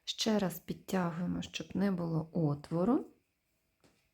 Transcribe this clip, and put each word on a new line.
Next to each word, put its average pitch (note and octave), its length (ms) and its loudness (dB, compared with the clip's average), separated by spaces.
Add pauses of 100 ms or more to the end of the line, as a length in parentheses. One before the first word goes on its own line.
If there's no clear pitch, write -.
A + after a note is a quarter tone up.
Ще - 340 0
раз F3 200 -2
підтягуємо, F3 840 -4
щоб - 340 -8
не G3 140 2
було E3 420 -2
отвору. E3 760 2 (1080)